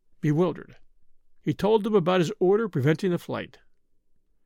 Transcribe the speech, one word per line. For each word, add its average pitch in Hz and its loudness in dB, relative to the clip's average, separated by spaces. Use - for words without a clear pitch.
bewildered. 151 -2
He 151 -4
told 208 0
them 214 0
about 185 2
his 165 0
order 208 2
preventing 160 0
the 170 0
flight. 113 -10